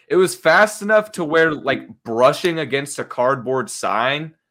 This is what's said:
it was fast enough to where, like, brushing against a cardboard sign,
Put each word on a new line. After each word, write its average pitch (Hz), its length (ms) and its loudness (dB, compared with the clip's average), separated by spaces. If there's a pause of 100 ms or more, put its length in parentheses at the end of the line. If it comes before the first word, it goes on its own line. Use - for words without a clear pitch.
it 147 60 -2
was 180 220 2
fast 196 440 2
enough 214 320 0
to 175 120 -6
where, 160 280 2
like, 135 360 -4 (160)
brushing 147 560 2
against 139 400 -6
a 120 40 -8
cardboard 127 640 -2
sign, 135 640 -2 (180)